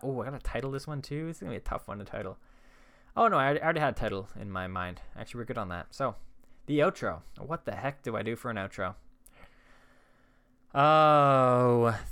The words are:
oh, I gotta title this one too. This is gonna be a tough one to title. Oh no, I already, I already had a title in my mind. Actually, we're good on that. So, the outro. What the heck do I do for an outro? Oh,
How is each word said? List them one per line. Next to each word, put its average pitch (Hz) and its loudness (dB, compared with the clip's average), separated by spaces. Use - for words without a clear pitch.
oh, 131 -4
I 107 -4
gotta 131 -10
title 131 -6
this 135 -8
one 143 -8
too. 156 -8
This 165 -12
is - -20
gonna - -10
be 104 -8
a - -12
tough - -8
one 101 -10
to 101 -12
title. 95 -10
Oh 226 4
no, 196 4
I 135 4
already, 143 2
I - -8
already 160 0
had 135 0
a - -8
title 98 -4
in 101 -10
my 92 -6
mind. 90 -6
Actually, 113 -12
we're 113 -8
good 120 -6
on 98 -6
that. 87 -8
So, 127 -4
the 147 0
outro. 113 0
What 160 -8
the 101 -6
heck - -8
do 113 -6
I 107 -2
do 113 -4
for 120 -10
an 110 -6
outro? 95 -6
Oh, 135 6